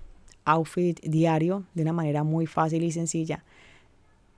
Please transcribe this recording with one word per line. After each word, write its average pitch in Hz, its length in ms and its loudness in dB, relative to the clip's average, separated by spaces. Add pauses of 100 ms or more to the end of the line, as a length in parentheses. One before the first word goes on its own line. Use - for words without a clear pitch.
(460)
outfit 165 560 2
diario 160 640 2 (100)
de 165 100 -2
una 156 100 0
manera 151 300 0
muy 160 220 0
fácil 160 380 0
y 170 80 0
sencilla. 160 540 -4 (920)